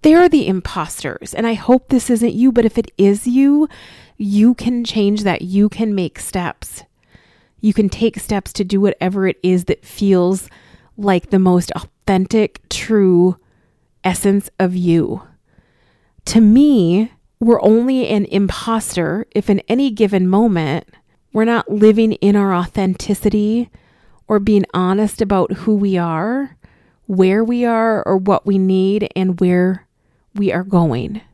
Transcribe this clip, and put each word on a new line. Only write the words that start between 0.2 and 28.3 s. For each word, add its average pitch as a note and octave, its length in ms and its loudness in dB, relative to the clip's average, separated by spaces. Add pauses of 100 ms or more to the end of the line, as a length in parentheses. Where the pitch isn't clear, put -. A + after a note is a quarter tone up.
the D4+ 180 2
imposters. - 840 -8
And A3+ 140 -4
I A#3 80 -2
hope B3+ 340 0
this B3+ 200 0
isn't A#3 240 0
you, B3+ 180 2
but A#3 140 2
if A3 120 0
it A3+ 200 -4
is G3+ 280 2
you, C#4 420 2 (500)
you G#3 360 2
can A#3+ 320 -4
change G#3+ 380 -2
that. F#3 180 -2
You G3 260 0
can G#3+ 280 -4
make F3+ 240 -6
steps. - 640 -10 (800)
You G#3+ 120 2
can G#3 160 0
take A3 300 -4
steps - 340 -6
to G#3 100 -4
do F#3+ 160 -2
whatever F#3+ 480 -2
it - 140 -4
is F3+ 240 0
that - 180 -4
feels F#3 680 0 (480)
like G3 340 -2
the G3 80 2
most F3+ 320 2
authentic, - 960 -4
true F#3 680 2 (680)
essence G3 460 -2 (100)
of F3+ 160 0
you. E3+ 480 0 (1000)
To - 160 2
me, A3 680 4 (280)
we're A3+ 220 2
only A#3+ 460 2
an G#3 180 -2
imposter G3+ 1040 -4
if - 180 -2
in G3 180 2
any C4+ 220 0
given G3+ 380 0
moment F#3 600 0 (460)
we're G#3+ 100 0
not A3+ 280 -2
living G#3+ 420 4
in G3+ 220 2
our G3 180 0
authenticity G#3 1160 -2 (580)
or G#3+ 120 0
being G3+ 240 2 (100)
honest F#3+ 480 -2
about G3 300 0
who G#3+ 240 -2
we G3 220 0
are, F3+ 580 -4 (520)
where F#3+ 360 2
we A#3+ 220 -2
are, A3+ 380 0
or - 120 0
what F#3+ 300 0